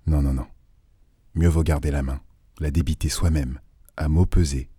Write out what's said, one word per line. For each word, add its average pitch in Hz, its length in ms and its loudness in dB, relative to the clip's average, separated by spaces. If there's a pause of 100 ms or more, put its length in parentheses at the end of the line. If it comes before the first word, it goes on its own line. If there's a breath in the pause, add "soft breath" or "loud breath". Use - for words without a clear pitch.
Non, 76 160 2
non, 67 100 0
non. 64 140 -4 (880)
Mieux 82 140 4
vaut 82 140 2
garder 76 280 0
la 71 120 -2
main, 65 200 -6 (360)
la 76 120 -4
débiter 76 400 -2
soi-même, 73 500 -2 (380)
à 78 100 -4
mots 82 180 4
pesés 69 520 0